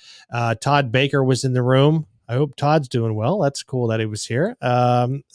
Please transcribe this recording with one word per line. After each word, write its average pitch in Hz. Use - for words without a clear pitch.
Uh, 117
Todd 139
Baker 135
was 131
in 131
the 123
room. 139
I 113
hope 135
Todd's 143
doing 113
well. 117
That's 139
cool 123
that 110
he 110
was 107
here. 147
Um, 123